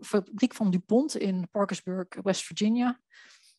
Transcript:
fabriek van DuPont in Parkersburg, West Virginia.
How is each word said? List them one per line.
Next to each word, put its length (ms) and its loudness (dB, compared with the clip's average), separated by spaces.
fabriek 540 0
van 160 2
DuPont 460 2
in 340 -2
Parkersburg, 560 -4
West 200 0
Virginia. 580 0